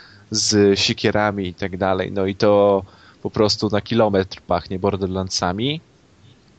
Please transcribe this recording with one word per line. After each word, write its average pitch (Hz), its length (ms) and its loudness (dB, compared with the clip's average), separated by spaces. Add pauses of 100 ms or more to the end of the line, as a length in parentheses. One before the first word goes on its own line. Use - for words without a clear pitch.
(320)
z 101 480 2
siekierami 104 680 0
i 90 60 -8
tak 92 240 -8
dalej. 95 340 -2
No 98 140 -2
i 98 100 -4
to 101 480 4 (380)
po 104 80 -8
prostu 107 400 0
na 101 120 -2
kilometr 104 600 0
pachnie 92 380 -4
Borderlandsami, 95 1040 -4 (760)